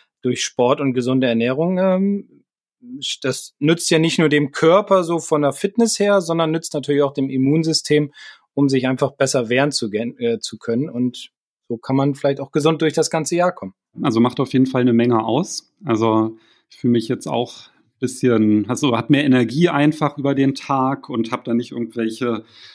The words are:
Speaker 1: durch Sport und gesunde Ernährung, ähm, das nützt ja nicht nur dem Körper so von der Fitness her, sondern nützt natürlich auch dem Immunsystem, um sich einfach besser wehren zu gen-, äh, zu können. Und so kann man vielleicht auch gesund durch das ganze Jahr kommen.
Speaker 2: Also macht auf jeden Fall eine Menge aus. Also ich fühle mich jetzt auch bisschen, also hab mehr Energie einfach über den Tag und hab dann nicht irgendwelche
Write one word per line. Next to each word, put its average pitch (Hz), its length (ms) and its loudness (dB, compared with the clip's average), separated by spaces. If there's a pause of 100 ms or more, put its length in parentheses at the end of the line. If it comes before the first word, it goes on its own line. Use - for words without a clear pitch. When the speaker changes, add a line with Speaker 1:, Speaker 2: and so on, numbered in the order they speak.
(220)
Speaker 1:
durch 123 220 -2
Sport 123 360 0
und 135 140 0
gesunde 127 320 0
Ernährung, 131 540 0
ähm, 190 640 -2 (760)
das - 380 -6
nützt 160 320 0
ja 170 80 4
nicht 165 220 0
nur 156 80 4
dem 143 240 2
Körper 190 500 4
so 170 160 -2
von 151 240 -2
der 143 100 2
Fitness 214 460 -2
her, 202 220 2
sondern 165 320 0
nützt 160 200 -4
natürlich 143 300 0
auch 139 120 0
dem 135 160 -2
Immunsystem, 151 840 0 (400)
um 139 160 2
sich 131 180 0
einfach 131 240 0
besser 131 380 -2
wehren 135 240 2
zu 117 180 -4
gen-, 117 300 -6
äh, 117 180 -2
zu - 180 -12
können. 117 320 -4
Und 123 440 -6 (340)
so 120 100 -8
kann 131 200 -4
man 139 180 0
vielleicht 143 240 -2
auch 139 140 -12
gesund 156 280 0
durch 160 120 0
das 160 180 -2
ganze 160 240 -4
Jahr 175 160 2
kommen. - 240 -10 (280)
Speaker 2:
Also 113 180 2
macht 120 180 2
auf 131 140 -2
jeden 131 140 2
Fall 131 160 0
eine 123 100 4
Menge 117 320 2
aus. 120 500 -4 (100)
Also 110 540 0 (320)
ich - 60 -20
fühle 120 160 0
mich 117 160 0
jetzt - 180 -6
auch 120 440 -6 (340)
bisschen, 110 640 2
also 123 260 -2
hab 120 140 -2
mehr 143 160 4
Energie 131 460 2
einfach 147 480 0
über 139 160 0
den 135 200 0
Tag 135 540 -4
und 113 240 -4
hab 120 120 -8
dann 117 120 -2
nicht 117 160 -4
irgendwelche 113 720 -6 (300)